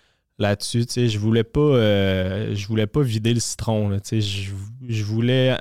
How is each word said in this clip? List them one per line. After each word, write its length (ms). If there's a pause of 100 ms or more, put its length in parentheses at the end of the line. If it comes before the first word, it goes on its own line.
(380)
là-dessus. 480
Tu 60
sais, 160
je 100
voulais 260
pas, 160
euh, 960
je 140
voulais 180
pas 160
vider 320
le 60
citron, 480
là. 100
Tu 100
sais, 120
je, 320 (360)
je 160
voulais 560